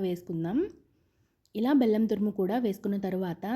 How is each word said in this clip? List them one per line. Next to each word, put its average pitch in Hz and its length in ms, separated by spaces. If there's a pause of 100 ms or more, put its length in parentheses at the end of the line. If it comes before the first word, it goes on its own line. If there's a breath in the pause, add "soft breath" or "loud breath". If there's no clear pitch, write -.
వేసుకుందాం. 175 500 (1000)
ఇలా 240 220
బెల్లం 220 280
తురుము 208 300
కూడా 196 260
వేసుకున్న 202 400
తర్వాత 185 400 (120)